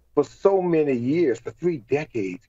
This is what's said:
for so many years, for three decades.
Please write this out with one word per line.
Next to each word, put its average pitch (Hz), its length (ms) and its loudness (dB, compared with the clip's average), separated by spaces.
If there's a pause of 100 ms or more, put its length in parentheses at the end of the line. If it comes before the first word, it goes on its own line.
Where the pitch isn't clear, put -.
(160)
for 147 80 4
so 196 380 0
many 156 320 2
years, 127 440 0
for - 140 -12
three 165 280 -4
decades. 107 680 -6